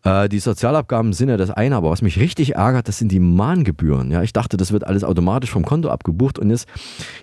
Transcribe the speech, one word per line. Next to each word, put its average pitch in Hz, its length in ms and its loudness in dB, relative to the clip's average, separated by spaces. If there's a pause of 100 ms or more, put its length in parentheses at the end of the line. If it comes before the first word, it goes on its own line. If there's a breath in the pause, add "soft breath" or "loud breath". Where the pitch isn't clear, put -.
Äh, 98 260 2
die 101 80 -2
Sozialabgaben 117 720 0
sind 123 160 0
ja 120 80 0
das 95 140 0
eine, 123 260 0
aber 80 140 0
was 85 100 -2
mich 92 180 0
richtig 143 360 0
ärgert, 120 340 0
das 104 80 -4
sind 107 160 0
die 92 80 4
Mahngebühren. 87 880 2
Ja, 87 120 0
ich 113 100 -2
dachte, - 240 -2
das 92 160 0
wird 104 120 0
alles 98 200 -2
automatisch 95 460 0
vom 87 160 0
Konto 156 240 0
abgebucht 107 480 -2
und 101 100 0
jetzt, 117 180 0 (560 loud breath)